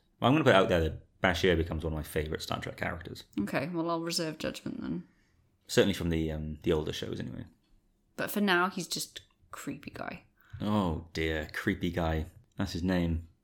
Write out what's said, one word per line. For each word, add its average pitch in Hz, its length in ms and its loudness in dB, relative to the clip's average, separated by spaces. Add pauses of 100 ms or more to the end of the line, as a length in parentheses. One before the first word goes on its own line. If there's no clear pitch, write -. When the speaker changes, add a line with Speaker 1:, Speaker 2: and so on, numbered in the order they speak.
(200)
Speaker 1:
Well, 113 80 6
I'm 131 60 6
gonna 156 80 4
put 135 80 6
it 95 60 10
out 95 120 8
there 87 120 6
that 80 220 0 (200)
Bashir 90 340 6
becomes 80 280 0
one 78 80 -2
of 78 40 -4
my 76 60 -4
favourite 78 400 -4
Star - 180 -4
Trek - 160 -10
characters. - 480 -8 (160)
Speaker 2:
Okay, 170 320 -2
well, 165 180 -2
I'll 165 100 -2
reserve 165 380 -4
judgment - 440 -6
then. 175 220 -6 (600)
Speaker 1:
Certainly 98 280 4
from 85 160 -2
the, 80 200 0
um, 78 320 -6
the 85 100 2
older 78 200 0
shows, - 280 -6
anyway. - 240 -10 (720)
Speaker 2:
But - 140 -4
for 208 100 -2
now, 185 300 2
he's 180 160 -6
just - 340 -8 (300)
creepy - 400 -12
guy. - 320 -10 (380)
Speaker 1:
Oh, 90 540 0
dear. 80 380 -2
Creepy 87 380 -2
guy. 80 360 0 (320)
That's 98 140 -4
his 85 100 -4
name. 87 440 0 (180)